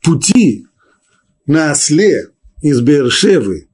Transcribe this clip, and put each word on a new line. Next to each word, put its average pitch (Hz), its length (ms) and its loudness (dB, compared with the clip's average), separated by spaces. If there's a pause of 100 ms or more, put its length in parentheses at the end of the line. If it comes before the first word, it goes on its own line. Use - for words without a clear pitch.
пути 170 640 0 (760)
на 156 260 0
осле 156 600 0 (300)
из 143 200 0
Бершевы 123 920 0